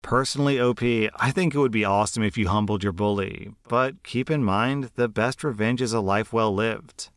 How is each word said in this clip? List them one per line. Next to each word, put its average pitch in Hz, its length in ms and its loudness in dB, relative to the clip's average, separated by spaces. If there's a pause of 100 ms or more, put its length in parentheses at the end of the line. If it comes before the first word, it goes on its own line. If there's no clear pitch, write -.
Personally, 135 580 0
O 123 140 4
P, 117 440 0
I - 140 0
think 170 240 0
it 143 40 0
would 135 120 4
be 107 140 0
awesome 101 380 0
if 104 160 0
you 98 100 0
humbled 104 340 0
your 98 120 -2
bully, 101 560 -2 (180)
but 127 340 0
keep 131 280 -4
in 151 120 2
mind, 120 520 0
the 120 120 0
best 113 380 -2
revenge 120 380 -2
is 113 100 -2
a 113 80 0
life 101 320 0
well 113 220 2
lived. - 640 -4